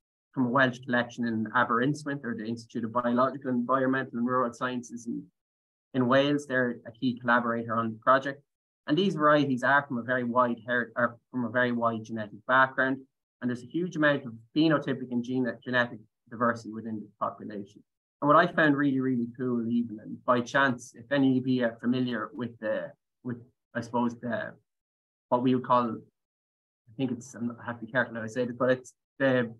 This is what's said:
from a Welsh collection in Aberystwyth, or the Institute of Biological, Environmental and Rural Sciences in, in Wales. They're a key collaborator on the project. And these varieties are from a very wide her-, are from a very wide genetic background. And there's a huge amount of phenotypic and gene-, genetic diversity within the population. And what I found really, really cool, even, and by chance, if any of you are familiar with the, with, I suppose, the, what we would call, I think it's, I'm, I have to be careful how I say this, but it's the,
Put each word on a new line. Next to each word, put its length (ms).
from 140
a 40
Welsh 300
collection 460
in 280
Aberystwyth, 720
or 120
the 80
Institute 400
of 80
Biological, 580
Environmental 680
and 80
Rural 260
Sciences 540
in, 160
in 140
Wales. 380
They're 400
a 40
key 280
collaborator 560
on 180
the 80
project. 420
And 80
these 200
varieties 480
are 200
from 140
a 40
very 200
wide 420
her-, 300
are 220
from 120
a 60
very 220
wide 320
genetic 420
background. 520
And 80
there's 140
a 20
huge 300
amount 300
of 60
phenotypic 560
and 140
gene-, 260
genetic 340
diversity 400
within 300
the 80
population. 640
And 60
what 80
I 100
found 300
really, 240
really 260
cool, 320
even, 320
and 240
by 160
chance, 540
if 160
any 260
of 120
you 160
are 160
familiar 520
with 280
the, 320
with, 140
I 60
suppose, 400
the, 320
what 120
we 140
would 100
call, 240
I 1080
think 140
it's, 240
I'm, 260
I 60
have 140
to 60
be 40
careful 240
how 80
I 60
say 160
this, 120
but 140
it's 240
the, 420